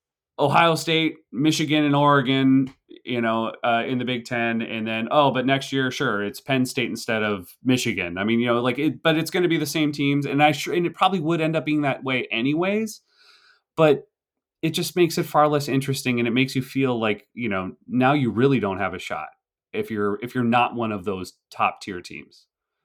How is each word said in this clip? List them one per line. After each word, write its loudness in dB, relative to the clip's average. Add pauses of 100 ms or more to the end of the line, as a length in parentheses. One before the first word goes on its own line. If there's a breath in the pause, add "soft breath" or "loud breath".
(380)
Ohio 4
State, 0 (160)
Michigan, 2
and 2
Oregon, 4 (320)
you -4
know, 0 (120)
uh, 2
in -2
the -6
Big -4
Ten, -2
and -6
then, -4
oh, 4
but 0
next 0
year, 0
sure, -2
it's -6
Penn 0
State -2
instead -4
of -4
Michigan." 0
I -2
mean, 2
you 0
know, 2
like, -2
it, -4
but 2
it's -2
gonna 0
be 2
the -2
same 0
teams, 0
and 0
I 6
sure, -4
and 0
it -4
probably 2
would 0
end 0
up -2
being 0
that -2
way -2
anyways, -2 (760 soft breath)
but 4 (540)
it -2
just -4
makes 4
it 0
far 4
less 0
interesting, -2
and 0
it 0
makes 2
you -2
feel -2
like, -2
you -6
know, -4 (120)
now 2
you 0
really 4
don't -2
have -2
a -10
shot -10 (440)
if -6
you're, -2
if -10
you're -2
not 2
one -4
of -6
those -6 (180)
top-tier -4
teams. -20 (380)